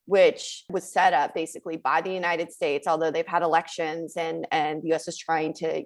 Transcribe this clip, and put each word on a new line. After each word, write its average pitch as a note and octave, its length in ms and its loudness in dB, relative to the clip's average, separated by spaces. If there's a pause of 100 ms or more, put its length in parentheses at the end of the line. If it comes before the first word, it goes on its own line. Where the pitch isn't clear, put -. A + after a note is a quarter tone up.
which - 640 4
was F#3 220 -4
set F#3 220 4
up C#3+ 220 2
basically D#3+ 420 -6
by D#3 240 0
the F#3 100 -4
United F3 400 -2
States, C#3+ 360 -2
although D#3+ 240 2
they've E3 160 -2
had F3 160 0
elections E3 760 -2
and, E3 340 -4
and D3+ 300 0
the D#3+ 80 -2
U D#3+ 60 4
S D#3 120 -4
is E3+ 100 -8
trying D#3 380 -2
to, D#3 300 -4